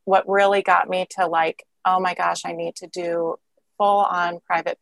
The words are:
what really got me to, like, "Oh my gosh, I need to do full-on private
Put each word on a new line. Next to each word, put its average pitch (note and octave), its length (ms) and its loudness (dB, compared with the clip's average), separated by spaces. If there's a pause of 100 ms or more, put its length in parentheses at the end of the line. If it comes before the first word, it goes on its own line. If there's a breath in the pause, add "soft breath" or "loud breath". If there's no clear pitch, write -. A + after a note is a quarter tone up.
what F#3 220 4
really G3 340 4
got F3+ 280 2
me F#3 220 -4
to, F#3 160 -2
like, D#3+ 360 -2 (220)
"Oh F#3 140 2
my F3+ 140 -2
gosh, E3+ 320 -2
I F3 80 -8
need E3+ 240 -8
to F#3 100 -18
do E3+ 500 -4 (400)
full-on F3+ 680 0
private E3+ 360 -4